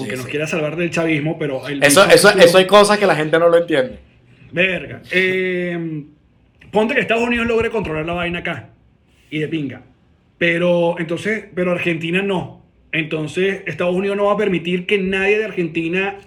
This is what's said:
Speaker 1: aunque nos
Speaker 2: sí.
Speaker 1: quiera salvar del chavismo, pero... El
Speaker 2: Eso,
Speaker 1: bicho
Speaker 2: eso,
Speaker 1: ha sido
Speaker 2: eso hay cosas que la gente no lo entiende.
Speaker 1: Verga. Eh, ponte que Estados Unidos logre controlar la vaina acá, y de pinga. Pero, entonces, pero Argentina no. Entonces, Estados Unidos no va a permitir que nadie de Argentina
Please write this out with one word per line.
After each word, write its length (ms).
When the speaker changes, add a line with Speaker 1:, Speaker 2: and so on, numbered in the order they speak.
Speaker 1:
aunque 160
nos 100
Speaker 2:
sí. 60
Speaker 1:
quiera 140
salvar 300
del 140
chavismo, 480
pero... 280
El 160
Speaker 2:
Eso, 200
Speaker 1:
bicho 120
Speaker 2:
eso, 140
Speaker 1:
ha 40
sido 120
Speaker 2:
eso 140
hay 80
cosas 320
que 80
la 100
gente 220
no 100
lo 80
entiende. 420
Speaker 1:
Verga. 480
Eh, 960
ponte 200
que 60
Estados 260
Unidos 200
logre 240
controlar 340
la 80
vaina 280
acá, 280
y 80
de 100
pinga. 340
Pero, 600
entonces, 560
pero 180
Argentina 500
no. 400
Entonces, 720
Estados 300
Unidos 200
no 100
va 80
a 20
permitir 500
que 120
nadie 400
de 80
Argentina 800